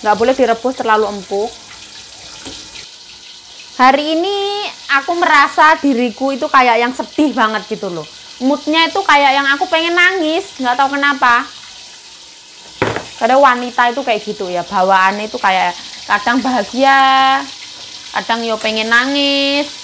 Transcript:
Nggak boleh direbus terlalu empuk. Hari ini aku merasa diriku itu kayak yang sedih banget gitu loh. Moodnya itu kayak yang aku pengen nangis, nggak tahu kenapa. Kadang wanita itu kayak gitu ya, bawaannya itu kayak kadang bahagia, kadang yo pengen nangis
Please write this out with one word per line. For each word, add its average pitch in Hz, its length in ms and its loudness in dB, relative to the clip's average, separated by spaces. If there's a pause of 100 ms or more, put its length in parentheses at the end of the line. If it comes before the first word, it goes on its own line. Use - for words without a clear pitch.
Nggak 208 160 2
boleh 254 160 2
direbus 240 400 0
terlalu 214 320 0
empuk. 202 400 -6 (2250)
Hari 285 400 4
ini 403 480 -2 (280)
aku 277 260 0
merasa 311 640 4
diriku 254 520 0
itu 277 160 -4
kayak 254 320 4
yang 240 140 0
sedih 294 400 0
banget 214 340 -2
gitu 196 240 -6
loh. 160 140 -8 (340)
Moodnya 294 480 0
itu 392 120 -2
kayak 285 360 4
yang 277 160 0
aku 294 160 0
pengen 339 280 0
nangis, 359 640 0
nggak 247 160 0
tahu 277 200 0
kenapa. 269 480 2 (1700)
Kadang 254 240 2
wanita 247 520 2
itu 262 120 -4
kayak 220 160 0
gitu 208 320 -8
ya, 175 100 -2
bawaannya 190 640 2
itu 214 140 -10
kayak 185 320 2 (320)
kadang 240 400 0
bahagia, 269 960 2 (720)
kadang 226 320 -4
yo 220 160 -2
pengen 220 320 -2
nangis 277 800 0 (120)